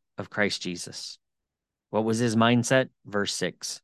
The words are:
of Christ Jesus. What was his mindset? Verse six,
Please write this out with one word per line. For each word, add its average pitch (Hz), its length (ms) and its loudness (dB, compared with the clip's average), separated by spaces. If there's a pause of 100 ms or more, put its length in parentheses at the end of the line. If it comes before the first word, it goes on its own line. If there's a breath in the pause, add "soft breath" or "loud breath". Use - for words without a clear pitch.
(180)
of 98 120 -10
Christ 101 320 -2
Jesus. - 560 -10 (720)
What 110 160 0
was 113 140 0
his 120 160 0
mindset? 120 540 4 (160)
Verse 101 280 -2
six, - 500 -6